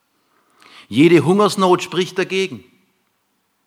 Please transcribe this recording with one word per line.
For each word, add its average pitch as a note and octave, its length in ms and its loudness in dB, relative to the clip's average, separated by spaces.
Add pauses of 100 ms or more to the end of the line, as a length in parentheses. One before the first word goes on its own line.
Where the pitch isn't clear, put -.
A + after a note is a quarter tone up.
(880)
Jede D#3 340 4
Hungersnot F#3 600 0
spricht F3 340 -8
dagegen. F3+ 460 -6 (1040)